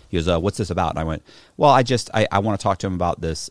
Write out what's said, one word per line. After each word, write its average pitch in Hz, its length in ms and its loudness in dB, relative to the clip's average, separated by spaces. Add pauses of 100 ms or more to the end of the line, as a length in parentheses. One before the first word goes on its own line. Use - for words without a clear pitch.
He 90 80 -4
goes, 82 100 0
"Uh, 85 120 2
what's 98 180 -2
this 90 140 -4
about?" 87 200 0
And 80 80 -6
I 80 40 -2
went, 80 200 -4 (320)
"Well, 147 160 4
I 131 120 6
just, 123 300 -2
I, 107 180 2
I 101 80 2
wanna 101 180 0
talk 98 220 -2
to - 80 -4
him 92 80 -2
about 87 260 -2
this, 80 300 -6